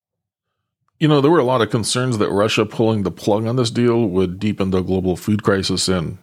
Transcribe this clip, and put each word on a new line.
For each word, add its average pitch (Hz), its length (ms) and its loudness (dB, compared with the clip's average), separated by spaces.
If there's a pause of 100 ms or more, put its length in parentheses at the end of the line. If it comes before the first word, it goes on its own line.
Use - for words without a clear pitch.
(1000)
You 156 100 2
know, 147 100 4
there 139 100 4
were 170 100 6
a 127 40 2
lot 123 180 2
of 107 80 0
concerns 123 500 -2
that 101 100 0
Russia 107 360 0
pulling 110 380 0
the 95 80 -4
plug 110 340 -2
on 120 120 -2
this 120 120 0
deal 117 380 2
would 92 320 -2
deepen 101 320 -2
the 92 100 0
global 92 360 -2
food 104 260 -2
crisis 95 460 0
and, 90 340 -2